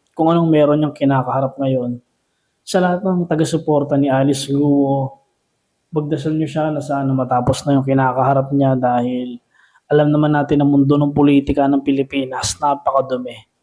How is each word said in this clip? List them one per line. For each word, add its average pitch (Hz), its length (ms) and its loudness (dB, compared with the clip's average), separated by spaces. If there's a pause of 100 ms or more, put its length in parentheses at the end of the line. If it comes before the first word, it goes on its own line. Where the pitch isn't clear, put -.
(180)
kung 165 160 2
anong 170 160 2
meron 151 320 4
niyang 147 160 -4
kinakaharap 135 640 -2
ngayon. 123 400 -4 (640)
Sa 185 160 0
lahat 180 240 -2
ng 180 240 -2
taga-suporta 151 640 -2
ni 139 160 2
Alice 135 400 0
Guo, 139 720 0 (680)
magdasal 151 480 -4
niyo 156 140 -2
siya 156 180 -2
na 147 160 -4
sana 139 320 -2
matapos 127 480 0
na 139 160 2
yung 135 60 -2
kinakaharap 135 680 2
niya 139 240 2
dahil 123 640 -2 (480)
alam 147 240 2
naman 151 240 2
natin 147 240 0
ang 143 120 2
mundo 143 280 4
ng 143 160 0
politika 143 480 2
ng 139 160 2
Pilipinas, 135 800 -4
napakadumi. 127 880 -4 (160)